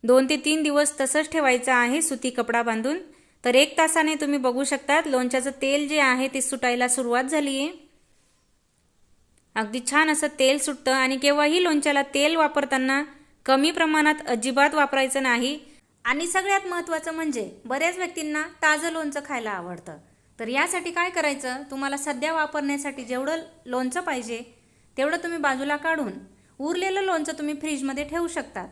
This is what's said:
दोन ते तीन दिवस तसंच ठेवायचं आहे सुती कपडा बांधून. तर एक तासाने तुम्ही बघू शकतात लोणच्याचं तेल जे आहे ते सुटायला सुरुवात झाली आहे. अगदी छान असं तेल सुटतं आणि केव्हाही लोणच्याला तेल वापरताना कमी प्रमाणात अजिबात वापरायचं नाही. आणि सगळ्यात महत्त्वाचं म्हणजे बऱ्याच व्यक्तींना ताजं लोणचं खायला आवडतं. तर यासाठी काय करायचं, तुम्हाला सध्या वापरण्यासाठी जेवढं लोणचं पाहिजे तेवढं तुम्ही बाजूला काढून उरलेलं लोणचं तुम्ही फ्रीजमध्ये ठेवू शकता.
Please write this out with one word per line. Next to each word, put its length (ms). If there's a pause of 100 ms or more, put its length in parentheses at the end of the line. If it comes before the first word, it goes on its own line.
दोन 240
ते 80
तीन 260
दिवस 380
तसंच 320
ठेवायचं 400
आहे 300
सुती 280
कपडा 320
बांधून. 360 (460)
तर 100
एक 240
तासाने 360
तुम्ही 240
बघू 260
शकतात 420
लोणच्याचं 440 (120)
तेल 260
जे 120
आहे 340
ते 60
सुटायला 480
सुरुवात 360
झाली 340
आहे. 120 (1900)
अगदी 240 (100)
छान 200
असं 280
तेल 200
सुटतं 340
आणि 240
केव्हाही 460
लोणच्याला 400 (120)
तेल 220
वापरताना 680 (440)
कमी 240
प्रमाणात 440 (120)
अजिबात 480
वापरायचं 480
नाही. 360 (460)
आणि 220
सगळ्यात 400
महत्त्वाचं 480
म्हणजे 340 (160)
बऱ्याच 320
व्यक्तींना 460 (200)
ताजं 300
लोणचं 340
खायला 240
आवडतं. 460 (420)
तर 100
यासाठी 420
काय 200
करायचं, 600
तुम्हाला 260
सध्या 360
वापरण्यासाठी 720
जेवढं 360 (260)
लोणचं 340
पाहिजे 400 (560)
तेवढं 260
तुम्ही 160
बाजूला 380
काढून 360 (460)
उरलेलं 420
लोणचं 380
तुम्ही 160
फ्रीजमध्ये 500
ठेवू 240
शकता. 440